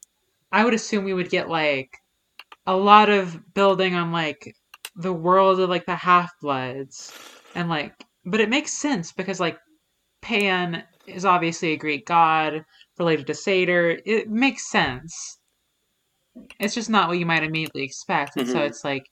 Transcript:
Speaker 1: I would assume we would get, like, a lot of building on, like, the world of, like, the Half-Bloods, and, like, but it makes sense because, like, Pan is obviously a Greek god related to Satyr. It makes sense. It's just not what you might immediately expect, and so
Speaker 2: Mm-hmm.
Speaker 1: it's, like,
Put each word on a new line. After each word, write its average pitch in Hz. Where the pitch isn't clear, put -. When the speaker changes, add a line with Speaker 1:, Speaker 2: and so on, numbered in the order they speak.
Speaker 1:
I 202
would 240
assume 220
we 190
would 180
get, 175
like, 147
a 185
lot 202
of 185
building 190
on, 170
like, 160
the 185
world 185
of, 185
like, 175
the 180
Half-Bloods, 143
and, 170
like, 160
but 208
it 214
makes 294
sense 247
because, 190
like, 165
Pan 185
is 185
obviously 170
a 151
Greek 151
god 160
related 160
to 151
Satyr. 175
It 214
makes 254
sense. 156
It's 214
just 226
not 196
what 175
you 175
might 165
immediately 156
expect, 143
and 135
so 127
Speaker 2:
Mm-hmm. 147
Speaker 1:
it's, -
like, 139